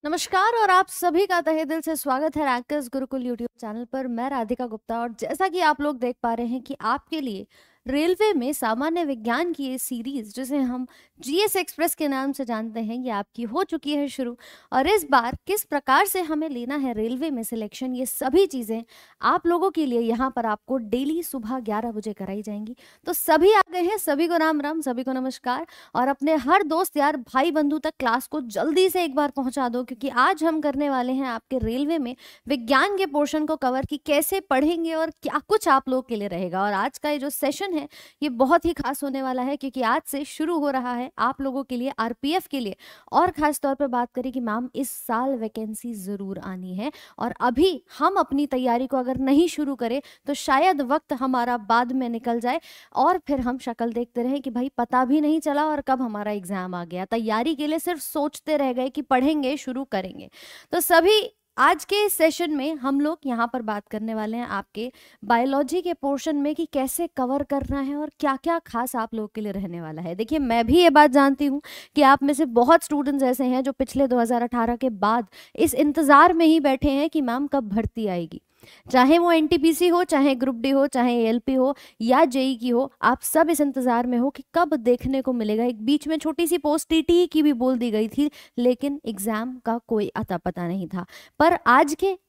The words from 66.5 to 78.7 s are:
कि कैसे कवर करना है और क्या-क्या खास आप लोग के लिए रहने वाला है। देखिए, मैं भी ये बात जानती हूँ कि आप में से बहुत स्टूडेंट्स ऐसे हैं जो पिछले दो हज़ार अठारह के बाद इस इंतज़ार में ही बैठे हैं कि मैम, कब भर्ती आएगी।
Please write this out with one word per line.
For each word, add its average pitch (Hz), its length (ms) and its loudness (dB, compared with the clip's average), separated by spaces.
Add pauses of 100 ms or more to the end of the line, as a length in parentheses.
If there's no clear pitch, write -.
कि 320 180 -4
कैसे 269 340 -2 (100)
कवर 262 260 -2
करना 277 380 -4
है 277 160 -4
और 302 140 -6 (100)
क्या-क्या 302 380 -2
खास 254 380 -6
आप 226 180 -6
लोग 214 200 -6
के 220 60 -8
लिए 208 120 -6
रहने 180 280 -8
वाला 156 220 -10
है। 170 120 -6
देखिए, 226 240 -2
मैं 233 280 2
भी 294 140 6
ये 339 100 8
बात 294 200 10
जानती 277 360 6
हूँ 285 160 -2 (320)
कि - 80 4
आप 269 200 8
में 285 120 2
से 294 100 2
बहुत 247 400 6
स्टूडेंट्स 285 380 0
ऐसे 254 220 2
हैं 254 180 0
जो 269 100 -2
पिछले 269 340 0
दो 247 120 2
हज़ार 233 240 2
अठारह 240 340 -2
के 262 140 -2
बाद 208 380 0 (280)
इस - 180 2
इंतज़ार 294 580 6
में 330 140 4
ही 320 140 6
बैठे 269 300 2
हैं 285 200 0
कि 320 100 0
मैम, 262 260 -2
कब 269 220 -2
भर्ती 214 380 -2
आएगी। 175 340 -4 (500)